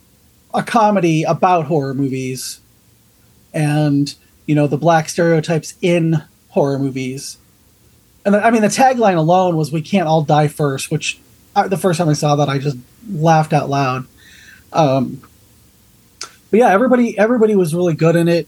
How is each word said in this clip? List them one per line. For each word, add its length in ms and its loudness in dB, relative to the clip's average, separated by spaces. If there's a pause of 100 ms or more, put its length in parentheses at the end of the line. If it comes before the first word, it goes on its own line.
(540)
a 100 -2
comedy 600 0
about 420 0
horror 280 -2
movies 680 -6 (960)
and, 600 0 (320)
you 100 0
know, 120 2
the 100 -2
black 320 2
stereotypes 720 0
in 400 0 (280)
horror 300 0
movies. 580 -6 (880)
And 100 2
the, 100 2
I 60 2
mean, 100 2
the 60 2
tagline 500 2
alone 380 2
was, 160 -2
"We 100 -4
can't 260 -2
all 140 2
die 260 2
first," 440 -4
which 280 -6 (360)
I, 120 2
the 100 -2
first 200 -2
time 100 0
I 60 2
saw 220 -2
that, 140 0
I 100 -2
just 180 -6 (320)
laughed 420 0
out 160 -2
loud. 380 -4 (680)
Um, 480 0 (1300)
but 80 4
yeah, 100 4
everybody, 480 2
everybody 380 2
was 180 0
really 220 0
good 200 2
in 120 2
it. 200 0